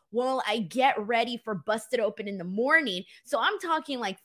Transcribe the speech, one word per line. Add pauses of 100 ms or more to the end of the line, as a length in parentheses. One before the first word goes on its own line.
(120)
while
I
get
ready
for
Busted
Open
in
the
morning. (220)
So
I'm
talking,
like,